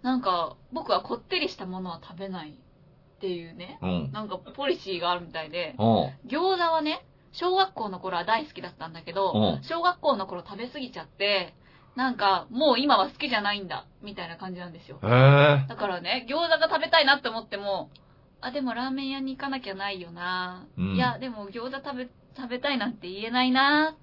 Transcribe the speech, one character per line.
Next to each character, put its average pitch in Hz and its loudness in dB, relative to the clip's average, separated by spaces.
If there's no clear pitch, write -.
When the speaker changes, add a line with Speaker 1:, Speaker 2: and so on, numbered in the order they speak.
Speaker 1:
な 254 0
ん 247 0
か、 180 0
僕 302 -2
は - 4
こ - -4
っ 240 -6
て - -2
り 370 0
し - -8
た 196 -10
も 185 -8
の 185 -8
は 165 -12
食 175 -18
べ 196 -8
な 180 -10
い 151 -16
っ - -20
て 196 -6
い 170 -6
う 165 -18
ね。 175 -14
Speaker 2:
う 90 -4
ん。 110 -2
Speaker 1:
な - -6
ん 214 -8
か、 190 -8
ポ - -6
リ - 2
シ 185 -8
ー - -6
が 175 0
あ 175 2
る 175 -8
み 160 -16
た 160 -6
い 156 -10
で。 170 -6
Speaker 2:
う 104 2
ん。 110 6
Speaker 1:
餃 359 0
子 339 2
は 320 2
ね、 302 -4
小 370 0
学 381 2
校 214 -6
の 180 -10
頃 180 -4
は 170 -2
大 220 0
好 - -20
き 175 -14
だ 180 -10
っ 175 -14
た 160 -14
ん 160 -14
だ 165 -16
け 165 -12
ど、 190 2
Speaker 2:
う 92 4
ん。 - -16
Speaker 1:
小 339 -4
学 359 2
校 269 2
の - -4
頃 208 -10
食 202 -14
べ 233 -8
過 294 -12
ぎ 247 -8
ち 185 -12
ゃ 156 -12
っ - -16
て、 196 -2
な 254 0
ん 233 -4
か、 196 2
も 262 4
う 240 2
今 277 6
は 190 2
好 - -8
き 294 -6
じ 247 0
ゃ 208 2
な 202 -2
い 202 -4
ん 185 -10
だ、 143 -10
み 208 -12
た 175 -10
い - -12
な 170 -12
感 185 -10
じ 180 -12
な 180 -12
ん 165 -16
で - -20
す - -20
よ。 - -16
Speaker 2:
へ 95 -2
ー。 139 8
Speaker 1:
だ 131 -10
か 208 -2
ら 180 -2
ね、 233 -2
餃 269 -4
子 330 0
が 320 4
食 311 0
べ 330 -4
た 330 8
い 285 6
な 277 8
っ 277 -6
て 247 -4
思 226 -4
っ 220 -14
て 208 -8
も、 196 -4
あ、 247 -8
で 285 -2
も 247 -2
ラ 240 -2
ー 269 -4
メ 269 -4
ン 269 -4
屋 269 -6
に 269 -6
行 - -16
か 277 -4
な 269 -4
き 208 -10
ゃ 190 -6
な 196 -6
い 190 -6
よ 170 -12
な。 180 -6
Speaker 2:
う 90 -2
ん。 95 0
Speaker 1:
い - 2
や、 247 2
で 262 -8
も 208 -10
餃 233 -8
子 262 -8
食 285 -8
べ、 247 -8
食 262 -10
べ 247 -6
た 277 -2
い 262 0
な 208 -2
ん 247 -4
て 180 -12
言 196 -8
え 226 -6
な 254 2
い 254 2
な。 294 4